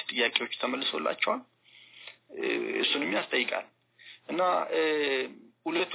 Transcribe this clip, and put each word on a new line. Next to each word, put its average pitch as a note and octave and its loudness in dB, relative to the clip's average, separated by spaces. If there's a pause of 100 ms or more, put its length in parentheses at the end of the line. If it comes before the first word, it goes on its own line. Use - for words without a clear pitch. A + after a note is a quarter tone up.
ጥያቄዎች A#2+ 2
ተመልሶላቸዋል? - 0 (920)
እ፣ - -6 (320)
እሱንም - 0
ያስጠይቃል። - 0 (600)
እና፣ E3+ 0 (300)
እ፣ D#3+ 2 (800)
ሁለቱ F3 0